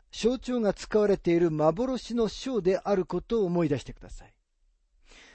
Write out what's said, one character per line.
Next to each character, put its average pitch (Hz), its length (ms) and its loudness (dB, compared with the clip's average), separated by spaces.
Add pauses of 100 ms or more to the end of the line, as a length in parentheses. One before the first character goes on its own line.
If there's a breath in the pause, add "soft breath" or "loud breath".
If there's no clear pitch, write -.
(100)
象 240 280 0
徴 247 220 -4
が 202 140 2
使 - 240 -2
わ 208 80 4
れ 196 100 4
て 170 200 2
い 170 40 4
る 170 120 4
幻 220 640 0
の 226 100 2
章 247 340 -4
で 180 220 0
あ 202 120 0
る 185 100 0
こ 175 160 -4
と 226 220 -2
を - 20 2
思 175 200 0
い 147 40 0
出 135 100 0
し - 60 -10
て - 80 -14
く - 80 -18
だ 90 100 -18
さ - 140 -16
い。 - 100 -20 (1000 loud breath)